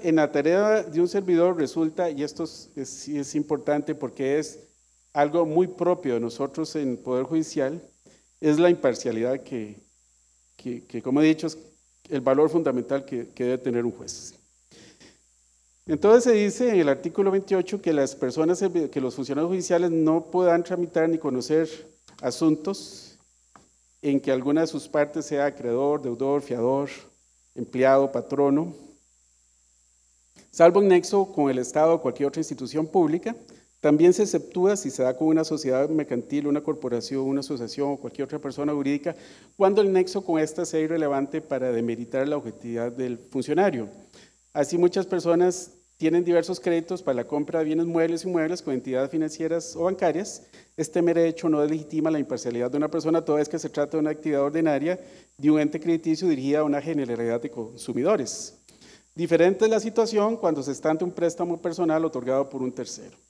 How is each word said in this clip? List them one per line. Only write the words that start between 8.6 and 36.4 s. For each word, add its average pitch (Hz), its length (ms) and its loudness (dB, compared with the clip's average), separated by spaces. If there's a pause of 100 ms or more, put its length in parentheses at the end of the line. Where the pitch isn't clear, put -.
imparcialidad 127 760 0
que, 107 320 -10 (800)
que, 120 260 -10
que, - 180 -12
como 135 220 2
he - 20 8
dicho, 156 220 4
es - 100 -8 (520)
el 135 140 -4
valor 139 280 4
fundamental 139 540 0
que, 117 240 -8
que - 160 -6
debe 127 140 0
tener 120 260 -2
un 117 80 -4
juez. - 420 -16 (1500)
Entonces 208 380 6
se 240 80 6
dice 214 380 2
en 190 100 4
el 151 80 4
artículo 180 420 0
veintiocho 196 500 0
que 165 120 0
las 135 240 0
personas 156 440 0
servi-, 170 300 0
que 143 100 -4
los 127 140 -2
funcionarios 139 360 -4
judiciales 180 420 0
no 160 320 2
puedan 175 400 2
tramitar 170 440 0
ni 165 100 0
conocer 156 500 0 (520)
asuntos - 960 -2 (840)
en 139 180 0
que 135 140 -2
alguna 143 300 0
de 165 40 0
sus 156 220 -8
partes 147 380 -2
sea 143 200 0
acreedor, 139 560 -2
deudor, 131 400 -2
fiador, 135 460 -2 (640)
empleado, 135 560 4
patrono, 143 640 0 (1800)
salvo 175 320 6
en 202 60 6
nexo 185 440 2
con 143 180 2
el 127 80 0
Estado 151 360 2
o 165 60 0
cualquier 139 280 -2
otra 160 120 -4
institución 147 460 -6
pública. 170 480 0 (460)
También 156 320 6
se 208 100 0
exceptúa 190 540 0
si 147 140 -6
se 131 120 -4
da 127 140 0
con 156 100 0
una 160 160 4
sociedad 143 460 0
mercantil, 143 580 -2